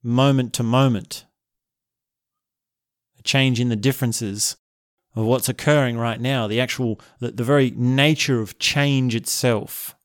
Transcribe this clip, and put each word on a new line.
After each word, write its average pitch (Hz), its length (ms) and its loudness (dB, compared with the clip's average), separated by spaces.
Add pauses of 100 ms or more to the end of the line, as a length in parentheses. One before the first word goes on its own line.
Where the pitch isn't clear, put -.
moment 127 520 2
to 120 100 -2
moment, 123 600 0 (1900)
the - 60 -20
change 131 380 2
in 123 80 0
the 117 80 0
differences 110 800 -2 (580)
of 110 100 -2
what's 120 240 0
occurring 131 480 0
right 117 240 -4
now, 123 280 -2
the 113 120 0
actual, 123 400 -4 (200)
the, 120 100 -4
the 117 140 -6
very 131 260 4
nature 135 720 2
of - 180 -10
change 135 560 0
itself. - 800 -2 (100)